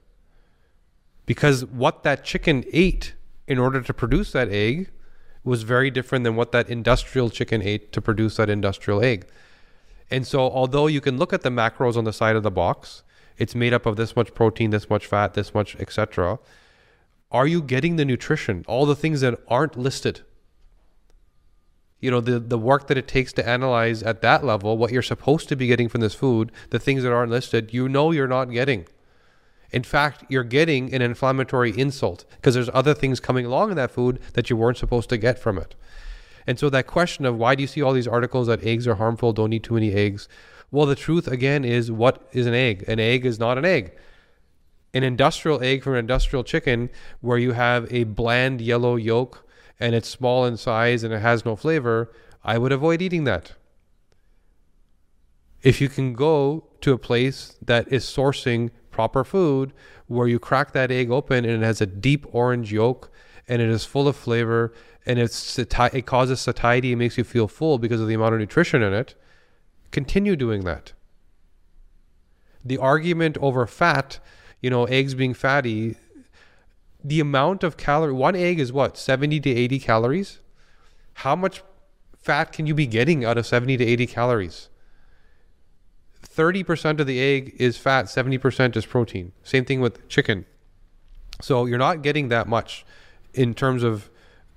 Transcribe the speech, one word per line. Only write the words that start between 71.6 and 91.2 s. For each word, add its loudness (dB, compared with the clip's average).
The -4
argument 2
over 0
fat, 0
you -2
know, 2
eggs 0
being -2
fatty, -2
the 0
amount 2
of -2
calorie, 0
one 2
egg 0
is -2
what, 0
seventy 0
to 0
eighty 0
calories? 0
How -2
much -4
fat -2
can -4
you 0
be 2
getting 2
out 0
of -2
seventy 0
to 2
eighty 2
calories? -4
thirty 0
percent -2
of 0
the -2
egg 0
is 0
fat, 0
seventy -2
percent 0
is -4
protein. -4
Same 0
thing -2
with -4
chicken. -2